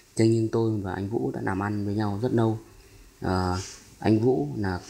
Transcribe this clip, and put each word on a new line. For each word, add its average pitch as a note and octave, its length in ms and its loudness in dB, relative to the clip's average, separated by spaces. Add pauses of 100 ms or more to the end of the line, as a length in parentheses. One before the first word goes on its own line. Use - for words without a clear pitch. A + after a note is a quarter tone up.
(160)
Thế A#2 120 6
nhưng A2+ 200 4
tôi A2+ 340 0
và F#2+ 120 -6
anh G2 160 -6
Vũ B2 220 -2
đã B2 100 -8
làm G2+ 220 -2
ăn G#2 220 -4
với G2+ 100 -2
nhau G#2 260 -2
rất B2+ 120 0
lâu. A2+ 260 2 (600)
Ờ, F#2 380 0 (420)
anh G#2+ 200 4
Vũ C3 280 2 (100)
là F#2+ 220 -4 (100)